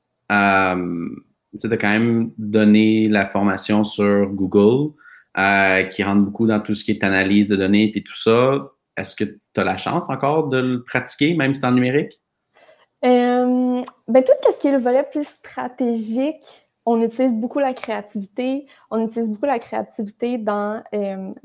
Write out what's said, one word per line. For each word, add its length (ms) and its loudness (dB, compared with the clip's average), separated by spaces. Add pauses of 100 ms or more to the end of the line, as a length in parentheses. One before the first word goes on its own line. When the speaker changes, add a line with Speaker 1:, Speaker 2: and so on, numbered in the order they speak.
(320)
Speaker 1:
euh, 760 0 (440)
tu 60 -14
sais, 100 -6
t'as 80 -2
quand 120 -2
même 500 2
donné 680 4
la 200 2
formation 560 0
sur 440 0
Google, 640 2 (460)
euh, 460 2
qui 200 -6
rentre 180 2
beaucoup 260 0
dans 120 2
tout 160 -4
ce 80 -8
qui 80 -2
est 120 -6
analyse 440 2
de 80 0
données 360 2
puis 120 -6
tout 140 -20
ça. 540 2 (240)
Est-ce 200 -8
que 240 -6 (140)
t'as 100 0
la 140 -2
chance 340 -4
encore 360 -2
de 120 0
le 240 -2
pratiquer, 500 -2
même 220 0
si 40 -10
c'est 60 -2
en 60 2
numérique ? 500 0 (840)
Speaker 2:
Euh, 760 2 (260)
ben, 160 4
tout 280 4
ce 80 -2
qui 80 0
est 40 2
le 60 4
volet 340 2
plus 160 -6
stratégique, 1400 -6 (180)
on 160 2
utilise 320 0
beaucoup 260 -4
la 140 0
créativité, 920 -8 (260)
on 140 -2
utilise 240 -4
beaucoup 160 -6
la 140 0
créativité 800 -6
dans, 460 -4 (100)
euh, 400 -6
tu 120 -20